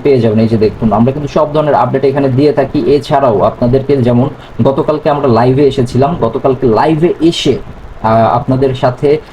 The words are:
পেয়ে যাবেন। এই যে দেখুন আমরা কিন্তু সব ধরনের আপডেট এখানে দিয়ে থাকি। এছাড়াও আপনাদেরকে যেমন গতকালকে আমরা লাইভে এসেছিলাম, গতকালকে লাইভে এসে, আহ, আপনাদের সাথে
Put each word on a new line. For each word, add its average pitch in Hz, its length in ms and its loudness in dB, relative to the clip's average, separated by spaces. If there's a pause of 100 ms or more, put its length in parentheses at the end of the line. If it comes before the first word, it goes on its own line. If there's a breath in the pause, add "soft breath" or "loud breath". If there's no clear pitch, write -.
পেয়ে 135 180 2
যাবেন। 110 180 2
এই 110 100 2
যে 113 80 0
দেখুন 107 360 0
আমরা 117 200 2
কিন্তু 147 160 -6
সব 151 260 -2
ধরনের 151 200 0
আপডেট 123 300 0
এখানে 139 240 0
দিয়ে 135 240 2
থাকি। 135 260 -2
এছাড়াও 135 640 0
আপনাদেরকে 123 560 0
যেমন 123 320 2 (340 loud breath)
গতকালকে 151 480 0
আমরা 143 180 0
লাইভে 127 380 2
এসেছিলাম, 131 540 0
গতকালকে 123 460 -2
লাইভে 156 540 2
এসে, 156 380 0 (440)
আহ, 110 80 -2
আপনাদের 123 640 0
সাথে 143 440 0 (140 loud breath)